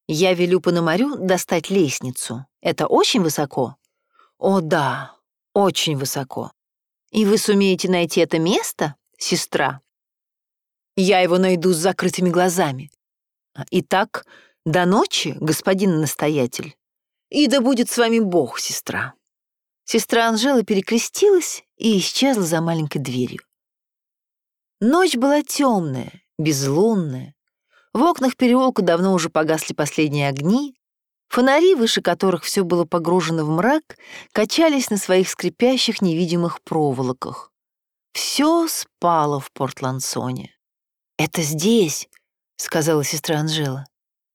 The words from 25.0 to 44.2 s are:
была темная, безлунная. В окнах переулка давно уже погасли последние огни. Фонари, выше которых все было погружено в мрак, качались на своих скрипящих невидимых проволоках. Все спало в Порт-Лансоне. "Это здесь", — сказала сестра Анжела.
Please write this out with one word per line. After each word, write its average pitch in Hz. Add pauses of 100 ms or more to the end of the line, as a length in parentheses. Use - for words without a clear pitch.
была 277
темная, 175 (280)
безлунная. 151 (580)
В 214
окнах 269
переулка 247
давно 180
уже 165
погасли 156
последние 147
огни. 196 (520)
Фонари, 294
выше 226
которых 175
все -
было 170
погружено 165
в 151
мрак, 220 (340)
качались 269
на 208
своих 185
скрипящих 240
невидимых 170
проволоках. 135 (580)
Все 330
спало 156
в -
Порт-Лансоне. 131 (680)
"Это 156
здесь", — 160 (460)
сказала 151
сестра 151
Анжела. 147 (500)